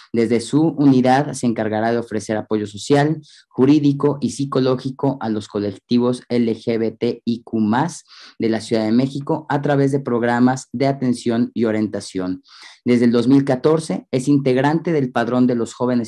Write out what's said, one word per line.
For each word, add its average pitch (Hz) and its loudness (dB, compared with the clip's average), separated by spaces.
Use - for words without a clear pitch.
Desde 113 0
su 147 0
unidad 135 4
se - -4
encargará 110 -2
de 117 0
ofrecer 110 -6
apoyo 107 -4
social, 143 0
jurídico 143 2
y 120 -2
psicológico 131 -2
a 113 -4
los 104 -4
colectivos 120 -2
L 120 0
G 113 -4
B 110 -2
T 117 -4
I 113 -4
Q - -4
más 127 0
de 113 -2
la 110 -2
Ciudad 110 -2
de 110 0
México 139 -2
a 143 -2
través 139 2
de 143 -2
programas 120 0
de 135 0
atención 123 -2
y 110 -2
orientación. 101 -4
Desde 123 4
el 120 4
dos 117 2
mil 135 4
catorce 156 0
es 135 -2
integrante 143 2
del 135 -2
Padrón 123 2
de 123 0
los 113 -4
Jóvenes 123 -2